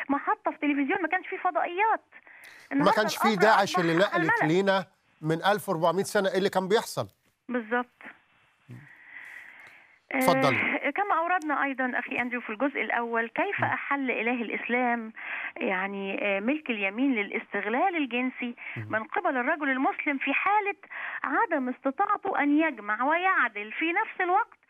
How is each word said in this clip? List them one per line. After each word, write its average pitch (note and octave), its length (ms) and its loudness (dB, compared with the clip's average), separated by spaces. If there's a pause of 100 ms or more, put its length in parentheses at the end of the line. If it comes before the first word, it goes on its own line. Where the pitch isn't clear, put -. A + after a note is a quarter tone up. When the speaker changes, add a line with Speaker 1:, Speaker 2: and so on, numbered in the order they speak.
Speaker 1:
محطة D#4+ 420 0
في - 80 -6
تلفزيون، D4 440 0
ما D#4 60 0
كانش F#4 200 -2
فيه F#4+ 80 -8
فضائيات. F4+ 640 0 (680)
Speaker 2:
ما - 20 -10
Speaker 1:
النهاردة C#4 240 4
Speaker 2:
كانش - 200 2
فيه - 120 2
Speaker 1:
الأمر G3+ 140 2
Speaker 2:
داعش G3+ 280 6
Speaker 1:
أصبح F4+ 80 0
Speaker 2:
اللي E3+ 140 4
Speaker 1:
على F#3 100 6 (220)
Speaker 2:
نقلت F#4+ 180 2
Speaker 1:
الملأ. D#3 100 2
Speaker 2:
لينا F#3+ 340 4 (360)
من E3 220 0
ألف G3+ 240 2
وأربعمية F3 340 2
سنة G3+ 280 2
إيه F#3+ 80 2
اللي F#3+ 120 4
كان F#3+ 180 0
بيحصل. F3+ 400 0 (400)
Speaker 1:
بالظبط. A#3+ 540 -4 (2000)
Speaker 2:
اتفضلي. C4 440 4 (300)
Speaker 1:
آه، C#4+ 40 0
كما G4 280 0
أوردنا E4 460 0
أيضا C4 300 -2
أخي - 260 -4
أندرو B3 200 -4
في A#3+ 100 -10
الجزء A#3+ 300 -2
الأول، A#3 480 -2
كيف F#4+ 320 -2
Speaker 2:
مم. - 40 0
Speaker 1:
أحل C4+ 460 -2
إله A#3 320 -2
الإسلام A#3 720 -2 (440)
يعني، G3 800 -2
آه، G3 40 -2
ملك C#4 300 -2
اليمين A3 440 0
للاستغلال A3 800 -2
الجنسي B3 600 -4 (200)
Speaker 2:
مم. A2 140 -8
Speaker 1:
من A3 140 -2
قبل F4 320 -2
الرجل C#4+ 340 0
المسلم C#4 480 0
في C#4 160 -2
حالة G4+ 400 0 (500)
عدم D4+ 440 0
استطاعته G4 720 -2
أن D4 180 4
يجمع A3+ 440 -2
ويعدل C#4 680 0
في D#4+ 200 -2
نفس G4+ 280 -2
الوقت F#4+ 380 0 (120)